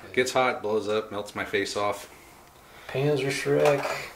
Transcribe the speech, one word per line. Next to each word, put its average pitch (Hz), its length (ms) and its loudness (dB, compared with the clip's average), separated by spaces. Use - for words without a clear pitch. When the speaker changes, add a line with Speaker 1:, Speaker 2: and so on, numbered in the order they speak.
Speaker 1:
Okay. - 100 -16
Speaker 2:
gets 127 180 2
hot, 127 280 2
blows 104 260 0
up, 107 240 0
melts 104 240 -8
my 101 100 -2
face 101 300 0
off. 104 340 -2
Speaker 1:
Panzer 139 400 0
Schreck 143 580 2